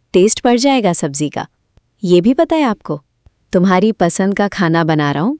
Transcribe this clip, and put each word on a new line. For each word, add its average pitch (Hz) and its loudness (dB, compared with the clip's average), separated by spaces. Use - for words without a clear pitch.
"टेस्ट 190 2
बढ़ 240 2
जाएगा 247 0
सब्जी 147 -4
का। - -10
ये 175 4
भी 233 2
पता 320 0
है 311 0
आपको? 196 -6
तुम्हारी 190 2
पसंद 190 -2
का 202 0
खाना 170 0
बना 151 0
रहा 143 -4
हूँ, 277 -4